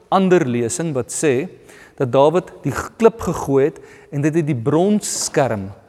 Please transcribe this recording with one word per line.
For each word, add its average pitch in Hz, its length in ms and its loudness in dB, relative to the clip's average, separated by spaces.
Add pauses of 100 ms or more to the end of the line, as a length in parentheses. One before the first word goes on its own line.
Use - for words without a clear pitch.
ander 180 360 4
lesing 120 480 -4
wat 127 200 -4
sê 147 340 0 (520)
dat 131 120 -2
Dawid 156 400 2 (120)
die 135 100 -4 (240)
klip 226 240 4
gegooi 139 440 0
het 156 140 -4 (320)
en 143 120 -6
dit 156 160 0
het 151 80 -2
die 151 80 -2
bronsskerm 135 1120 -2 (220)